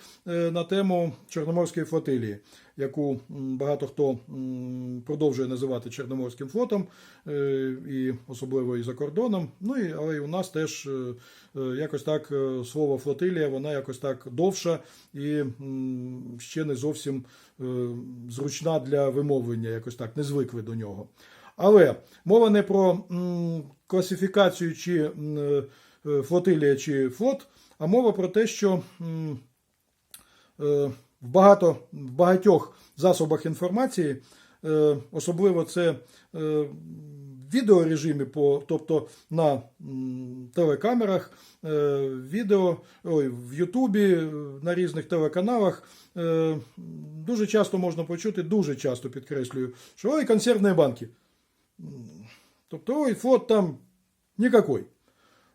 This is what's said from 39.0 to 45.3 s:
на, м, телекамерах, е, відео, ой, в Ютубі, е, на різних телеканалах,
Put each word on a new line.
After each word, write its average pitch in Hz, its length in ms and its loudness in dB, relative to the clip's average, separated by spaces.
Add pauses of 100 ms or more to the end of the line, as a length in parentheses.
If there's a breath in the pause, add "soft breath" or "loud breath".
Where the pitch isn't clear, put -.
на, 151 320 2 (180)
м, 127 760 -10
телекамерах, 190 800 0 (320 soft breath)
е, 147 340 0 (100)
відео, 180 680 0 (280 loud breath)
ой, 156 240 2
в 123 260 -10
Ютубі, 202 500 2
е, 165 280 4 (300)
на 170 120 -2
різних 165 300 -2
телеканалах, 180 800 0 (340 loud breath)